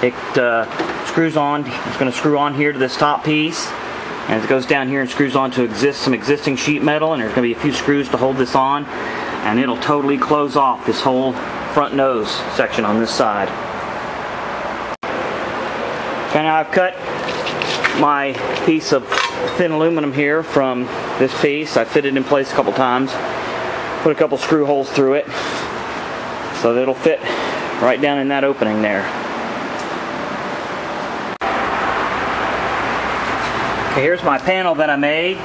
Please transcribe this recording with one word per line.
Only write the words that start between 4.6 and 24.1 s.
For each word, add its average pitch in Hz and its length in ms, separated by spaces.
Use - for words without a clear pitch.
down 139 200
here 139 140
and 123 80
screws 135 260
on 135 140
to 127 140
exist, 117 380
some 135 120
existing 139 440
sheet 151 260
metal, 151 300
and 139 100
there's 107 100
gonna 123 140
be 117 60
a 113 60
few 147 140
screws 143 360
to 139 80
hold 131 200
this 127 160
on, 139 320
and 107 120
it'll 127 200
totally 143 420
close 143 360
off 139 300
this - 160
whole 131 320
front 143 220
nose 131 340
section 113 320
on 104 140
this 113 100
side. 113 400
Okay, 151 140
now 156 140
I've 156 140
cut 185 220
my 143 340
piece 160 240
of 131 160
thin 175 160
aluminum 156 420
here 147 300
from 131 420
this 131 240
piece. 151 360
I 117 60
fit 143 220
it 135 100
in 135 80
place 135 280
a - 40
couple 135 180
times, 127 380
put 160 80